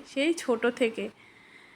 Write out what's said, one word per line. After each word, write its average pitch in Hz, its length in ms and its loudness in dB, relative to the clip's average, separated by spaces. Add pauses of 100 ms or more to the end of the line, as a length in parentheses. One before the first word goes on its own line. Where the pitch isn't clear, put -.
সেই 302 260 2
ছোট 240 340 0
থেকে। 226 420 -2 (680)